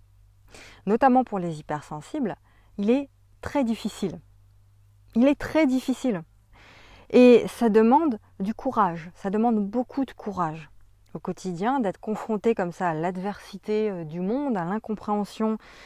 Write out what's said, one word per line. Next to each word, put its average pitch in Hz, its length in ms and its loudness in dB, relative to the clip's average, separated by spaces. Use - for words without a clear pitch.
notamment 247 360 4
pour 208 160 -6
les 165 200 -6
hypersensibles, 151 760 -8
il 202 120 -2
est 277 200 0
très 285 220 -2
difficile. 196 560 -6
Il 240 120 4
est 285 120 2
très 311 280 2
difficile. 247 560 -2
Et 247 360 10
ça 233 220 0
demande 226 500 4
du 208 120 -4
courage, 180 640 -2
ça 196 140 -6
demande 220 300 0
beaucoup 233 440 -4
de - 80 -8
courage 165 580 -8
au 165 60 -10
quotidien, 185 600 -4
d'être 196 200 -4
confronté 220 540 -2
comme 175 180 -4
ça 180 180 -4
à 160 40 -2
l'adversité, 196 960 -6
euh, 180 140 -8
du 156 160 -10
monde, 233 380 -2
à 170 80 -4
l'incompréhension 214 920 -4